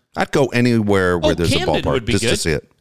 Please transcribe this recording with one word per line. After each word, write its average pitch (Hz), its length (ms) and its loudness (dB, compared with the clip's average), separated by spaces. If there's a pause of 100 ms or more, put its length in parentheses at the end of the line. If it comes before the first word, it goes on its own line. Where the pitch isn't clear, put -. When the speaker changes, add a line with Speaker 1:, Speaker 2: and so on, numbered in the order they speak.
(180)
Speaker 1:
I'd - 140 -4
go 143 160 2
anywhere 104 720 2
where 85 120 0
Speaker 2:
oh, 85 40 0
Speaker 1:
there's 85 180 0
Speaker 2:
Camden - 220 0
Speaker 1:
a 73 60 -2
ballpark 78 100 -2
Speaker 2:
would 113 140 -2
be 117 80 -2
Speaker 1:
just 101 100 0
to 113 80 0
Speaker 2:
good. - 80 -2
Speaker 1:
see 82 120 -2
it. - 300 -6